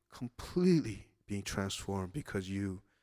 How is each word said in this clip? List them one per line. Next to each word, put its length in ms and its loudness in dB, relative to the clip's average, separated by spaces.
completely 1000 2
being 160 -2
transformed 680 -2
because 380 -4
you 320 -2